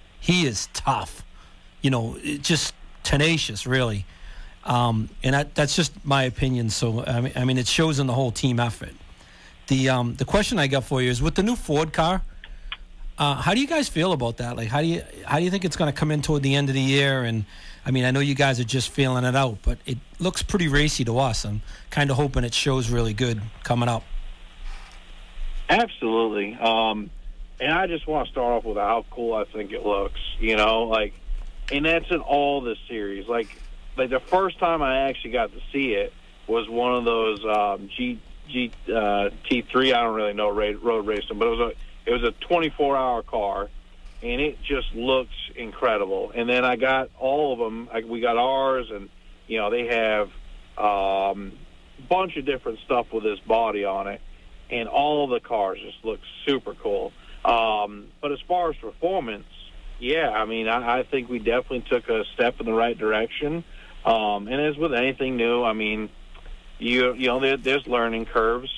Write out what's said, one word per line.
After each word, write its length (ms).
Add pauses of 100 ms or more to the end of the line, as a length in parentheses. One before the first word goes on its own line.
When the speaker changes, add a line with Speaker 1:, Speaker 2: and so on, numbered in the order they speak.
(200)
Speaker 1:
He 260
is 280
tough. 500 (580)
You 100
know, 300
it 200
just 320 (300)
tenacious, 640
really. 400 (600)
Um, 420 (160)
and 100
that, 220
that's 220
just 160 (120)
my 180
opinion. 480
So, 340
I 160
mean, 160
I 80
mean, 120
it 100
shows 320
in 80
the 60
whole 180
team 280
effort. 320 (760)
The, 200
um, 280
the 100
question 340
I 80
got 160
for 180
you 80
is, 120
with 140
the 80
new 120
Ford 380
car, 300 (920)
uh, 180
how 180
do 80
you 60
guys 200
feel 240
about 260
that? 200
Like, 100
how 140
do 60
you, 140 (220)
how 140
do 80
you 60
think 120
it's 140
gonna 160
come 180
in 100
toward 220
the 120
end 120
of 80
the 60
year? 420
And, 220 (400)
I 60
mean, 120
I 80
know 80
you 160
guys 240
are 60
just 240
feeling 340
it 100
out, 280
but 240
it 120 (220)
looks 240
pretty 240
racy 380
to 140
us. 260
I'm 160 (280)
kinda 240
hoping 300
it 100
shows 360
really 240
good 280 (220)
coming 240
up. 160 (1700)
Speaker 2:
Absolutely. 840
Um, 540 (520)
and 100
I 160
just 200
wanna 220
start 220
off 140
with 120
how 320
cool 260
I 100
think 260
it 140
looks, 340 (180)
you 200
know, 260
like, 300 (580)
and 140
that's 260
in 80
all 400
the 160 (140)
series. 360
Like, 300 (400)
like, 140
the 100
first 400
time 220
I 220
actually 280
got 220
to 60 (120)
see 220
it 180 (360)
was 200
one 280
of 100
those, 400
um, 500
G-, 240 (300)
G-, 220 (220)
uh, 360 (200)
T 120
three, 320
I 100
don't 120
really 180
know, 160
ra-, 320
road 260
racing, 300
but 100
it 40
was 80
a, 500
it 20
was 120
a 80
twenty-four 640
hour 240
car, 480 (520)
and 200
it 220
just 300
looks 400 (220)
incredible. 800
And 140
then 160
I 100
got 420
all 360
of 80
'em. 320
I, 80
we 180
got 160
ours, 560
and, 160 (400)
you 100
know, 120
they 180
have, 400 (500)
um, 760 (460)
a 100
bunch 260
of 100
different 340
stuff 340
with 100
this 160
body 460
on 220
it, 120 (500)
and 200
all 380
the 120
cars 400
just 240
look 160 (260)
super 280
cool. 400 (320)
Um, 600 (120)
but 140
as 140
far 220
as 80
performance, 680 (540)
yeah, 300
I 160
mean, 220
I, 320
I 40
think 260
we 100
definitely 500
took 200
a 240
step 260
in 60
the 80
right 240
direction. 640 (400)
Um, 440
and 120
as 180
with 180
anything 420
new, 260
I 100
mean, 360 (680)
you, 340
you 140
know, 120
there, 180
there's 280
learning 400
curves. 520